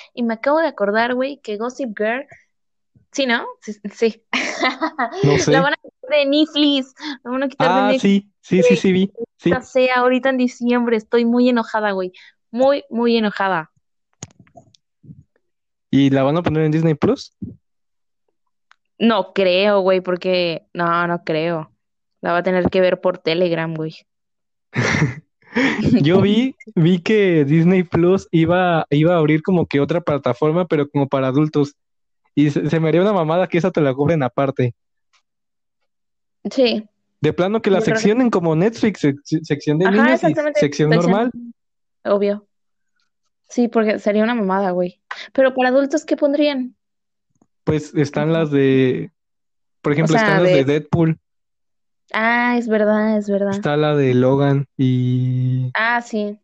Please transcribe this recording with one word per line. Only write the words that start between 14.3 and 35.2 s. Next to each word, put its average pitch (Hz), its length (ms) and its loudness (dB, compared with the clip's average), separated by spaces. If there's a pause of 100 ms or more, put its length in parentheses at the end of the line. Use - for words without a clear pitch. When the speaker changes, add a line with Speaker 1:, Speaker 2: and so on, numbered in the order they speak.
Speaker 2:
¿Y 139 180 4
la 135 140 2
van 147 140 2
a 175 60 -2
poner 156 200 0
en 156 80 0
Disney 160 240 2
Plus? - 380 -2 (1700)
Speaker 1:
No 214 340 0
creo, 196 480 2
güey, 185 200 2
porque, 180 720 -2
no, 170 340 0
no 175 160 -4
creo. 160 480 -4 (500)
La 175 100 -4
va 170 80 0
a 175 40 0
tener 180 260 0
que 185 120 2
ver 180 200 2
por 180 180 -2
Telegram, 165 540 -2
güey. 160 220 -8 (800)
Speaker 2:
<laughs> 127 540 -4 (320)
<laughs> 226 460 0
Yo 180 180 4
vi, 220 340 0 (200)
vi 175 240 2
que 180 460 2
Disney 165 380 2
Plus 180 480 0
iba, 170 580 0
iba 151 260 2
a - 20 2
abrir 156 260 2
como 180 220 0
que 139 140 -2
otra 156 220 -2
plataforma, 156 640 -2
pero 147 220 -2
como 139 180 -2
para 135 200 -2
adultos. 147 480 -2 (600)
Y 147 160 2
se, 147 180 -4
se 165 100 0
me 160 100 0
haría 165 120 2
una 208 120 2
mamada 175 340 0
que 175 100 -2
esa 180 140 0
te 170 100 -2
la 135 120 2
cobren 147 300 0
aparte. 131 500 -2 (1800)